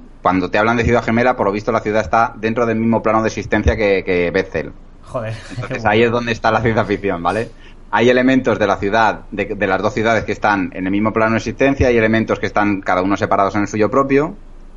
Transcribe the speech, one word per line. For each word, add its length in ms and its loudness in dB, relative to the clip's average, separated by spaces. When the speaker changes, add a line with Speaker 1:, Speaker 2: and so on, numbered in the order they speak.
Speaker 1:
Cuando 280 0
te 60 -2
hablan 220 2
de 60 0
ciudad 200 2
gemela, 320 2
por 100 -2
lo 60 2
visto 200 -4
la 80 0
ciudad 200 0
está 360 0
dentro 280 -2
del 140 0
mismo 240 0
plano 180 2
de 80 0
existencia 480 -2
que, 260 2
que 280 0
Bethel. 420 -4
Speaker 2:
Joder. 320 -8
Speaker 1:
Entonces 320 -10
Speaker 2:
Qué 60 2
Speaker 1:
ahí 100 4
Speaker 2:
bueno. 80 6
Speaker 1:
es 60 0
donde 200 -2
está 180 0
la 120 2
ciencia 240 2
ficción, 360 -2
¿vale? 280 -2
Hay 200 4
elementos 480 2
de 80 2
la 100 2
ciudad, 440 0
de, 140 -4
de 240 -4
las 120 0
dos 140 -2
ciudades 300 2
que 80 -6
están 420 0
en 120 -8
el 40 -4
mismo 220 0
plano 200 2
de 40 2
existencia, 500 0
hay 100 2
elementos 440 2
que 60 -4
están 340 0
cada 220 0
uno 140 0
separados 380 0
en 60 0
el 80 -2
suyo 200 0
propio, 460 0